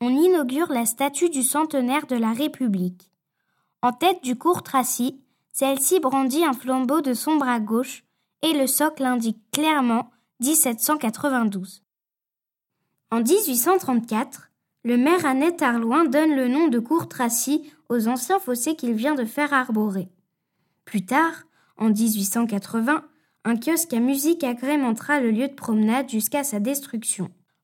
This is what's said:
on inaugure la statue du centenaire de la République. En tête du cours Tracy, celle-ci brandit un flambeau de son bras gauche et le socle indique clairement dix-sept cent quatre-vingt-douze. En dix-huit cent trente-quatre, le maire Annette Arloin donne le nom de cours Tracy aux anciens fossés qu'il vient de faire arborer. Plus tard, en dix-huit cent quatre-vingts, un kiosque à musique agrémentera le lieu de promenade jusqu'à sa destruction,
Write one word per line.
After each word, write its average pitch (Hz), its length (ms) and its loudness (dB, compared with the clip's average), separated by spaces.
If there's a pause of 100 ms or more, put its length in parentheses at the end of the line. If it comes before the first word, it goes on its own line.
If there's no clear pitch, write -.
on 240 80 0
inaugure 302 640 2
la 233 120 0
statue 285 440 0
du 277 120 -2
centenaire 294 640 0
de 247 120 -2
la 226 160 0
République. 214 760 -2 (720)
En 240 120 2
tête 359 300 0
du 247 120 -2
cours 349 260 2
Tracy, 262 600 -2 (320)
celle-ci 269 480 0
brandit 269 420 0
un 302 80 4
flambeau 262 480 0
de 269 140 0
son 302 240 0
bras 247 240 0
gauche 226 420 -4 (380)
et 320 100 2
le 269 160 2
socle 294 380 0
indique 233 340 -2 (140)
clairement 277 580 0 (300)
dix-sept 254 400 0
cent 302 160 2
quatre-vingt-douze. 220 840 -4 (1300)
En 233 120 0
dix-huit 311 340 2
cent 311 220 2
trente-quatre, 233 720 -4 (340)
le 240 140 2
maire 320 280 4
Annette 294 360 0
Arloin 240 420 2
donne 302 320 4
le 262 140 2
nom 311 180 2
de 240 100 2
cours 311 300 0
Tracy 262 640 -2 (160)
aux 233 220 0
anciens 254 300 0
fossés 254 360 -2
qu'il 240 200 -2
vient 277 200 0
de 254 80 -2
faire 285 300 -2
arborer. 214 560 -2 (720)
Plus 185 220 -4
tard, 320 400 0 (320)
en 220 120 2
dix-huit 214 360 2
cent 233 200 0
quatre-vingts, 226 600 -2 (400)
un 226 100 2
kiosque 320 380 -2
à 233 80 0
musique 285 420 0
agrémentera 262 800 0
le 226 100 2
lieu 233 160 0
de 277 60 -10
promenade 233 560 0
jusqu'à 220 340 -2
sa 214 160 -4
destruction, 226 720 -6 (320)